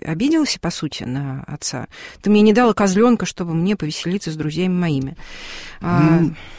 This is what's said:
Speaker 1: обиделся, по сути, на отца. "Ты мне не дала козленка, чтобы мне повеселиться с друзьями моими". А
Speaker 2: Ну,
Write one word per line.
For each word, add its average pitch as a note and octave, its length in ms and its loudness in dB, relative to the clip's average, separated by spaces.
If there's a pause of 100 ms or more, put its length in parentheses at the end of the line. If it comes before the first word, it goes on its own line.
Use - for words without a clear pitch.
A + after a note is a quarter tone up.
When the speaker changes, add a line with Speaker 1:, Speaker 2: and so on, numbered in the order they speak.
Speaker 1:
обиделся, C#4 500 0
по F3+ 120 -4
сути, - 320 -8
на C3+ 400 -6
отца. - 440 -8 (340)
"Ты - 80 0
мне G#3 120 8
не G#3+ 120 8
дала A#3 200 4
козленка, G#3 520 2
чтобы E3+ 280 -6
мне F3 220 0
повеселиться F3+ 560 -4
с D#3 40 -6
друзьями D#3 380 -2
моими". D#3 440 -2 (640)
А E3 400 4
Speaker 2:
Ну, D#3+ 140 0 (240)